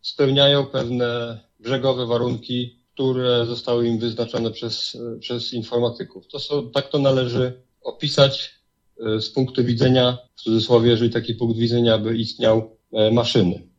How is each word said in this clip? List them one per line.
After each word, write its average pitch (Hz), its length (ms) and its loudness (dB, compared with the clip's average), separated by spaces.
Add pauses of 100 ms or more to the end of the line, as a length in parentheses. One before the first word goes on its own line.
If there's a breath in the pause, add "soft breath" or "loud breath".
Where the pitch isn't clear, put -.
spełniają 139 640 2
pewne 120 720 -4 (200)
brzegowe 127 460 -2
warunki, 123 720 -4 (180)
które 127 520 0
zostały 120 420 -2
im 113 120 0
wyznaczone 113 520 -4
przez, - 460 -8 (220)
przez 120 340 -8
informatyków. 117 720 -4
To 110 120 -12
są, 135 320 -4
tak 139 180 -4
to 151 100 0
należy 127 640 0 (220)
opisać, - 680 0 (540)
e, 110 160 0
z - 80 -8
punktu 131 340 0
widzenia, 123 540 2 (180)
w - 60 -20
cudzysłowie, 113 480 4
jeżeli 113 240 4
taki 117 220 -4
punkt 117 220 -2
widzenia 117 400 2
by 113 200 -2
istniał, 113 580 0 (180)
e, 110 180 4
maszyny. 113 560 2 (120)